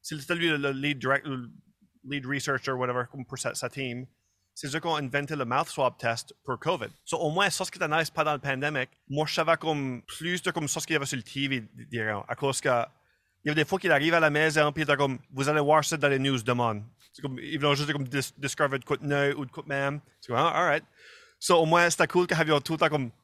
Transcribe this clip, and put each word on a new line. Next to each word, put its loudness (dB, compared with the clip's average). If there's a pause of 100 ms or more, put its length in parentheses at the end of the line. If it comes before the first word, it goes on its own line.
c'était -6
lui 2
le, 2
le 0
lead -2
direct-, 2
le -8 (540)
lead -8
researcher, -2
whatever, -2
comme -12
pour -12
sa, -4
sa -6
team. -8 (480)
c'est -8
eux -2
qui -6
ont 0
inventé -2
le -2
mouth 0
swab -2
test -4 (100)
pour -6
covid. -2 (160)
So, -4
au 0
moins, 2
ça, -4
ce -8
qui -18
était -2
nice 0
pendant 0
la -2
pandémie, -2 (220)
moi, 0
je -6
savais 4
comme -2
plus -6
de 0
comme -2
ça, -2
ce -6
qu'il -2
y 4
avait 0
sur -4
le -6
T -4
V, -2
di-, -18
disons, -4
à -4
cause -2
que 0 (760)
il -2
y -2
avait 2
des 2
fois -2
qu'il 2
arrive 4
à 6
la 6
maison, 2
puis -4
il 0
était 4
comme, « 0 (140)
Vous -2
allez 2
voir 6
ça -2
dans 2
les 4
news 2
demain. » 0 (300)
C'est -20
comme, -8
ils -8
vont 4
juste -2
comme -2
dis-, -2
discover -2
de -8
quoi 0
de -10
neuf 2
ou -6
de -14
quoi -14
de -18
même. -2 (200)
C'est -20
comme, « -2
Ah, 4
all 0
right. » 0 (540)
So, 4
au 6
moins, 6
c'était 2
cool 2
qu'il 0
y 2
avait 4
tout -6
le -2
temps 4
comme 0 (140)